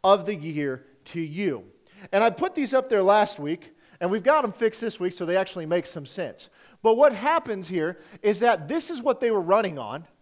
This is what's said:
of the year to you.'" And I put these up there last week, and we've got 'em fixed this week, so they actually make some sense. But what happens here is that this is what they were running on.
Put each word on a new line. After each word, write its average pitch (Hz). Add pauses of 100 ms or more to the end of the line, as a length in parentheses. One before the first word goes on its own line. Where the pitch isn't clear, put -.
of 190
the 202
year 147 (200)
to 170
you.'" 156 (480)
And 196
I 233
put 370
these 269
up 262
there 214
last 202
week, 151 (280)
and 175
we've 202
got 285
'em 220
fixed 220
this 226
week, 180
so 180
they 175
actually 185
make 170
some 147
sense. - (320)
But 226
what 269
happens 226
here 175 (240)
is 202
that 202
this 311
is 311
what 254
they 233
were 214
running 180
on. 127 (160)